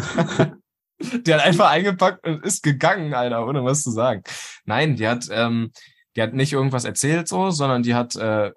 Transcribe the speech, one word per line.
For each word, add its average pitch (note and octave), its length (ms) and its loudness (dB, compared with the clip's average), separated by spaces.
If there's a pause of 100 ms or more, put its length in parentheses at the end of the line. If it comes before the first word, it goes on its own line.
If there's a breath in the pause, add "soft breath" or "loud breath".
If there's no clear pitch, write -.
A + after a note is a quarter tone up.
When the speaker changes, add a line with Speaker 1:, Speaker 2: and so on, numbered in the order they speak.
(160)
Speaker 1:
<laughs> - 460 0 (360)
Speaker 2:
Die A#3+ 360 0
hat D3 100 4
einfach G#3 260 6
eingepackt F#3 560 2
und D#3+ 200 -4
ist - 180 -4
gegangen, D#3 500 0
Alter, A#2+ 320 -2
ohne C3 200 -2
was C#3+ 180 0
zu B2 80 -2
sagen. A2 320 0 (400 loud breath)
Nein, C3 320 0
die G#2+ 100 -2
hat, A#2+ 240 -2
ähm, A#2 420 -2 (440 soft breath)
die A#2 60 0
hat A2+ 120 -2
nicht C3+ 200 0
irgendwas C3 320 0
erzählt D3+ 420 -2
so, F#3 240 0
sondern C3+ 320 0
die A#2+ 100 0
hat, A#2+ 220 -2
äh, G#2+ 420 0